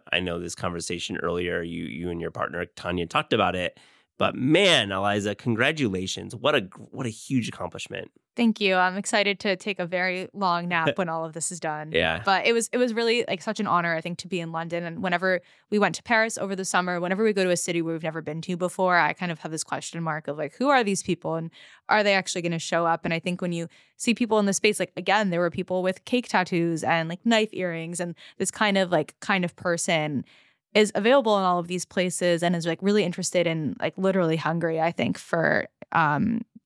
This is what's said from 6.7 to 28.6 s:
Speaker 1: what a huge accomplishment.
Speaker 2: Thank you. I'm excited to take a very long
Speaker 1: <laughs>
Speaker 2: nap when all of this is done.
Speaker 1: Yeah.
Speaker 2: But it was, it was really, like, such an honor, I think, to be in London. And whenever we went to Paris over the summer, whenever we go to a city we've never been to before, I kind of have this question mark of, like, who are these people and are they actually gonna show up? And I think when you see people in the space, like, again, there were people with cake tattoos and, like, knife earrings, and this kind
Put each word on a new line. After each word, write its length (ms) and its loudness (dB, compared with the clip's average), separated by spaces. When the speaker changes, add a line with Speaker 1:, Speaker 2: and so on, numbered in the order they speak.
Speaker 1:
what 140 -8
a 40 -4
huge 400 -2
accomplishment. 600 -10
Speaker 2:
Thank 260 2
you. 140 2
I'm 220 2
excited 440 0
to 140 0
take 240 -6
a 60 -4
very 480 -2
long 340 -2
Speaker 1:
<laughs> 60 -2
Speaker 2:
nap 240 0
when 120 -2
all 160 -4
of 80 -12
this 180 -6
is 80 -10
done. 320 -6
Speaker 1:
Yeah. 320 2
Speaker 2:
But 240 2
it 60 4
was, 180 0
it 60 -2
was 180 2
really, 320 0
like, 160 -4
such 160 -4
an 80 -2
honor, 280 2
I 60 -4
think, 180 -8
to 80 -16
be 120 -4
in 120 -6
London. 320 -4
And 200 -8
whenever 380 0
we 100 0
went 160 4
to 80 -14
Paris 340 2
over 180 -4
the 100 -6
summer, 340 0
whenever 240 0
we 100 4
go 100 2
to 80 4
a 60 4
city 240 -2
we've 220 -4
never 180 -4
been 200 -6
to 160 -4
before, 400 0
I 160 4
kind 180 -4
of 80 -8
have 120 -10
this 120 -6
question 380 -6
mark 260 -4
of, 100 -6
like, 180 -6
who 140 2
are 140 6
these 200 0
people 320 -2
and 160 -6
are 140 4
they 100 4
actually 300 0
gonna 160 0
show 260 0
up? 200 0
And 80 0
I 60 0
think 220 -4
when 100 -2
you 160 -4
see 180 2
people 240 2
in 60 4
the 80 2
space, 260 2
like, 160 -4
again, 340 2
there 120 0
were 100 2
people 320 -2
with 220 -2
cake 220 0
tattoos 560 0
and, 260 0
like, 160 -10
knife 280 4
earrings, 460 -6
and 160 -4
this 140 -2
kind 260 2